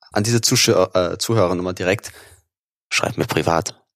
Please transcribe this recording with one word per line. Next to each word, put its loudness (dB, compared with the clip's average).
an 0
diese 2
Zuschau-, 2
äh, 0
Zuhörer 0
nochmal -4
direkt. -4
Schreibt -2
mir -2
privat. -2